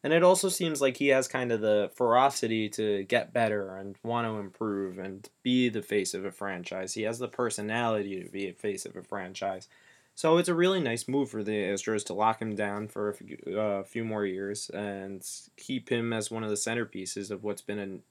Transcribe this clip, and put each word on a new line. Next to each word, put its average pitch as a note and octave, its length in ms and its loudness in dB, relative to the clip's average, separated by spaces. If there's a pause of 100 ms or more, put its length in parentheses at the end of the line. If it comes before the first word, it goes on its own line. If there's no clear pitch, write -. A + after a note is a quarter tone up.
And D3 100 2
it E3 100 8
also F#3 280 6
seems D#3+ 320 0
like C3 160 2
he C#3 100 4
has C3 180 6
kind B2 240 -2
of A2 120 2
the G#2 320 4
ferocity A#2 760 4
to G#2 340 0
get A2+ 280 0
better G#2 420 2
and G2 280 -10
want A#2 240 -2
to A2 120 -4
improve G2 600 -4
and F#2+ 280 -10 (160)
be B2+ 280 4
the A2 100 -4
face G2 320 -2
of F#2+ 140 -6
a F#2+ 40 -4
franchise. F#2 640 -8
He A2 100 -4
has A2+ 160 -4
the B2 80 -4
personality G#2+ 960 -2
to F2 60 -12
be G2 180 -6
a F2+ 60 -6
face G2 320 -6
of F2+ 120 -12
a F2+ 60 -10
franchise. F#2+ 640 -8 (480)
So D#3+ 220 4
it's F3 140 2
a E3+ 40 2
really F3+ 260 4
nice A#2 280 -2
move C3+ 220 0
for A2 120 -4
the G#2 100 -2
Astros G2+ 520 0
to - 80 -6
lock A2 300 2
him A2 120 -4
down G#2 340 -4
for G#2 200 -4
a G#2 60 -4
few, - 440 -8
uh, G2+ 240 0
few A2+ 220 -6
more G#2+ 220 -2
years G2 420 -6
and G2 580 -8 (300)
keep B2+ 340 -8
him A#2 220 0
as A2 180 -2
one A2+ 140 -4
of G#2+ 60 -4
the G#2 60 0
centerpieces G#2 720 -4
of F#2+ 120 -8
what's G#2 200 -6
been G2 480 -8